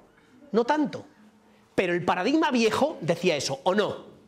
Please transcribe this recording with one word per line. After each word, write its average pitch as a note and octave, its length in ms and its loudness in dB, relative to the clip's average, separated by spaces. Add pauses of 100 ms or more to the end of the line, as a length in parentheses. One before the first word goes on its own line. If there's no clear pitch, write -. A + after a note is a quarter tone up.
(520)
no A3+ 120 2
tanto, C4 420 -2 (720)
pero F3+ 180 2
el F3 100 -2
paradigma A#3+ 460 0
viejo A3+ 520 0
decía E3+ 340 0
eso, C3+ 280 -4
¿o F#3 120 0
no? G3 320 -2 (200)